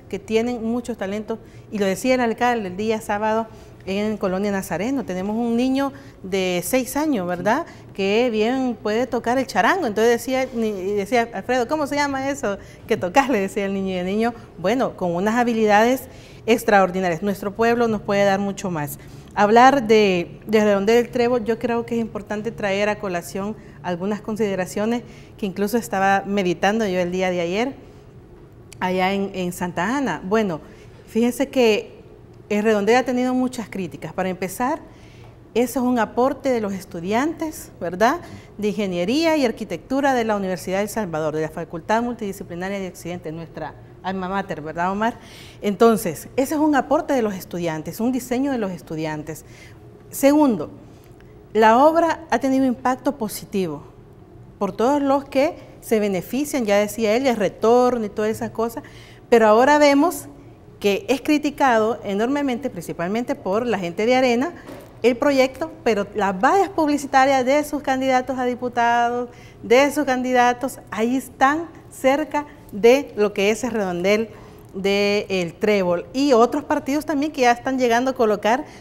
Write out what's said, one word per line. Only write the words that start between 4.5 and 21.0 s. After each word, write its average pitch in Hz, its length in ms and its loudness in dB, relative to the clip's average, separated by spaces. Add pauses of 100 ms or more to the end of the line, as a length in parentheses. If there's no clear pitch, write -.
Nazareno, 196 540 -4
tenemos 190 300 -4
un 233 200 -2
niño 262 380 0 (300)
de 185 400 -2
seis 254 340 -2
años, 277 300 0
¿verdad?, 202 400 0 (260)
que 208 380 2
bien 240 500 0
puede 220 240 -2
tocar 247 320 -2
el 269 80 0
charango. 269 400 2
Entonces 220 260 2
decía, 262 440 -2
ni-, 226 140 -2
y 196 240 -4
decía, 226 380 0
"Alfredo, 240 360 -2
¿cómo 302 180 -2
se 285 100 -4
llama 277 340 -2
eso 247 280 -4 (300)
que 214 100 0
tocas?", 190 320 4
le 226 100 2
decía 196 260 -2
el 196 100 -2
niño, 190 160 -4
y 185 60 -4
el 180 100 -4
niño, 220 260 0 (240)
bueno, 202 400 0
con 175 160 -2
unas 202 220 0
habilidades 226 720 4 (420)
extraordinarias. 190 720 2
Nuestro 202 320 -4
pueblo 233 340 2
nos 208 140 -2
puede 202 220 2
dar 196 160 4
mucho 196 320 -4
más. 147 260 -6 (360)
Hablar 233 540 6
de, 202 580 2
de 214 160 2
Redondel 214 420 4